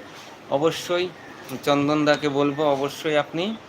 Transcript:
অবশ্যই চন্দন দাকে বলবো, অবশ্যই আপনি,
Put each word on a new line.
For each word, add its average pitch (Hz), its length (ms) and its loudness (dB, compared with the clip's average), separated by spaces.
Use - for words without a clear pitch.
অবশ্যই 165 580 0
চন্দন 143 420 4
দাকে 147 240 4
বলবো, 143 340 2
অবশ্যই 143 540 0
আপনি, 170 380 -2